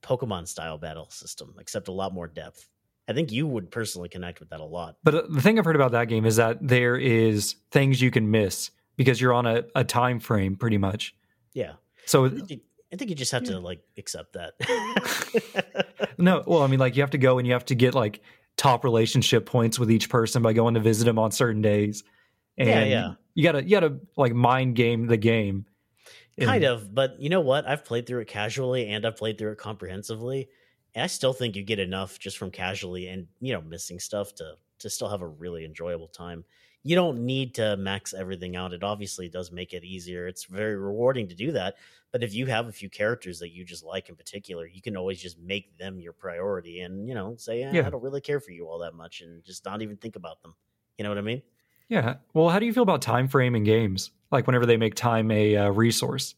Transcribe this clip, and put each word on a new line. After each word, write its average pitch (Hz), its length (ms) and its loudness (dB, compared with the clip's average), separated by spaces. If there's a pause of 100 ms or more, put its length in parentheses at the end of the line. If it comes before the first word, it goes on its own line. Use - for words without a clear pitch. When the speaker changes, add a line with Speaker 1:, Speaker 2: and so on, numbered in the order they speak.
Speaker 1:
Pokemon-style 85 760 -4
battle 80 320 -12
system, - 480 -18
except - 280 -10
a 95 40 -10
lot 95 240 -6
more 85 120 -10
depth. 80 400 -16 (400)
I 113 60 -4
think 139 180 -2
you 127 140 -2
would 110 240 -6
personally 92 400 -8
connect 87 300 -12
with 80 100 -20
that 80 100 -12
a 78 60 -12
lot. 80 380 -12
Speaker 2:
But, 151 120 6
uh, 165 140 2
the 156 120 0
thing 214 180 6
I've 180 60 2
heard 160 100 2
about 135 160 6
that 117 140 4
game 113 200 2
is 113 120 6
that 117 200 4 (100)
there 123 300 4
is 113 580 4 (140)
things 135 320 4
you 127 80 6
can 110 220 2
miss 107 400 2 (260)
because 123 240 4
you're 127 120 4
on 123 120 2
a, 117 180 2 (120)
a 135 80 2
time 123 360 0
frame, 98 360 0
pretty 107 240 0
much. 98 360 -4 (380)
Speaker 1:
Yeah. 92 200 -8 (340)
Speaker 2:
So 135 180 6
Speaker 1:
I 131 40 4
think 196 200 -10
you, 143 100 -14 (320)
I 185 40 -14
think 226 160 -8
you 165 40 -4
just 131 180 -6
have 123 100 -2
to, 120 100 -6
Speaker 2:
Yeah. 92 60 -6
Speaker 1:
like, 90 220 -12 (160)
accept - 360 -14
that. 85 260 -14
<laughs> - 840 -4 (760)
Speaker 2:
No, 175 280 4
well, 165 160 4
I 139 60 4
mean, 131 120 2
like, 127 160 2
you 139 80 2
have 139 80 -2
to 156 60 -2
go 127 220 6
and 123 80 -2
you 123 60 4
have 123 120 0
to 131 100 0
get, 123 200 2
like, 110 260 0 (360)
top 127 260 4
relationship 117 640 2
points 113 340 2
with 117 100 0
each 113 200 4
person 117 340 2
by 110 100 6
going 117 220 4
to 113 40 4
visit 110 260 4
them 117 120 4
on 110 140 4
certain 110 300 2
days. 104 420 2 (540)
And 123 120 2
Speaker 1:
Yeah, 110 140 6
yeah. 104 300 0 (200)
Speaker 2:
you 151 100 2
gotta, 147 200 4
you 170 80 -6
gotta, 160 260 4 (200)
like, 123 160 4
mind 123 420 4
game 117 320 4
the 117 100 6
game. 104 480 2 (760)
Speaker 1:
Kind 131 240 4
Speaker 2:
And 131 100 4
Speaker 1:
of, 104 200 -8
but 131 260 0
you 143 100 -4
know 180 120 2
what? 139 260 2
I've 147 180 -2
played 120 200 -4
through 123 160 -4
it 104 60 -10
casually 123 640 -4
and 107 160 -4
I've 113 120 -4
played 107 200 -6
through 107 160 -6
it 104 40 -16
comprehensively. 110 920 -10 (440)
And 117 100 -4
I 175 40 -4
still 131 260 -2
think 120 220 -6
you 101 80 -10
get 104 160 -4
enough 95 400 -6
just - 180 -12
from 95 140 -10
casually 92 560 -8
and, 92 200 -12 (120)
you 131 140 -6
know, 90 80 -6
missing 82 380 -14
stuff 101 360 -8
to, 78 180 -16 (260)
to 110 100 -14
still 113 200 -8
have 101 120 -6
a 87 60 -10
really 82 380 -12
enjoyable 82 420 -10
time. 85 360 -16 (400)
You 160 120 0
don't 151 300 0
need 131 300 -4
to 107 220 0
max 98 360 -6
everything 92 420 -10
out. 90 180 -8
It 87 100 -10
obviously 101 460 -8
does 87 220 -10
make 90 220 -12
it 87 100 -12
easier. 87 440 -12
It's - 180 -14
very 104 300 -6
rewarding 107 540 -2
to 87 60 -20
do 117 160 -6
that. 98 240 -4 (360)
But 120 120 -4
if 101 100 -8
you 127 140 -4
have 117 200 -4
a 113 40 -16
few 101 180 -16
characters 104 500 -4
that 87 120 -14
you 87 120 -18
just 87 220 -18
like 92 240 -10
in 87 60 -20
particular, 87 500 -14
you 90 160 -20
can 104 160 -8
always 92 240 -6
just 85 180 -16
make 92 380 -8
them 95 220 -12
your 85 120 -16
priority 87 720 -8
and, 95 260 -12
you 131 60 -10
know, 110 240 -10
say, 117 260 -8
"Eh, - 100 -8
Speaker 2:
Yeah. 156 140 2
Speaker 1:
I - 20 -2
don't 123 140 -8
really 139 160 -6
care 147 220 -4
for - 100 -20
you 85 160 -14
all 82 120 -10
that 85 160 -10
much," 82 260 -20
and 85 240 -20
just 92 180 -20
not 101 180 -8
even 104 140 -10
think 110 220 -14
about 82 240 -16
them. 82 140 -20 (420)
You 107 60 -8
know 104 60 -6
what 101 100 -4
I - 20 -6
mean? 117 200 -6 (460)
Speaker 2:
Yeah. 135 280 0 (180)
Well, 165 160 6
how 180 100 2
do 220 60 -2
you 233 80 -2
feel 247 100 4
about 175 180 2
time 123 280 2
frame 127 260 4
in 107 80 2
games? 107 480 2 (180)
Like, 127 180 2
whenever 123 180 4
they 117 100 8
make 113 200 2
time 113 360 2
a, 107 240 6
uh, 101 140 4
resource? 117 680 0